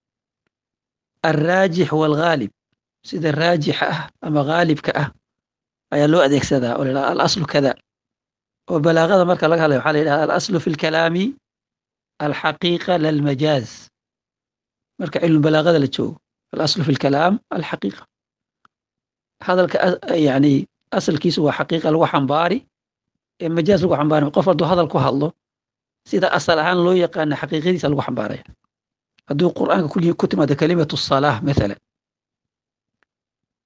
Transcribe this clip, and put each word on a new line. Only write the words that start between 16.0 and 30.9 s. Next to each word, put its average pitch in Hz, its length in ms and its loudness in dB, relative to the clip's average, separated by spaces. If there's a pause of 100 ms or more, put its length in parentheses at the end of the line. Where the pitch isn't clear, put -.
al-aslu 156 320 -2
fil 135 140 0
kalaam 151 360 0 (160)
al-xaqiiqa. 156 520 -8 (1400)
Hadalka 180 380 0
as-, 180 220 0 (140)
yacni 143 400 4 (340)
asalkiisu 175 540 -2
waa 143 120 2
xaqiiqa 160 320 -4
lagu 160 200 2
xambaari, 160 520 0 (840)
ee 170 80 -6
majaaz 170 340 0
lagu 170 120 0
xambaari. 151 360 2
Qof 160 160 0
hadduu 165 200 2
hadal 175 240 0
ku 170 80 -2
hadlo, 135 300 0 (800)
sida - 220 0
asal 165 280 0
ahaan 175 200 0
loo 175 160 2
yaqaano 170 400 0
xaqiiqadiisa 156 540 -2
lagu 139 140 0
xambaaraya. 120 420 -6 (840)
Hadduu 147 220 2
Qur'aanka 165 400 -2
ku - 80 -4
yi-, 170 160 2
ku - 120 -2
timaado 147 280 0
kalimatu 160 420 0